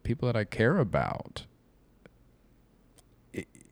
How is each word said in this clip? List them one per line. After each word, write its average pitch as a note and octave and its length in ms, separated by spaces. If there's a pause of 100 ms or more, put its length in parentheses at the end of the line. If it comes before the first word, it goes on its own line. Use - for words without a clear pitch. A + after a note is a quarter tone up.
people A#2 240
that A#2 100
I G#2+ 80
care B2 340
about, C#2 680 (1900)
i-, - 120 (260)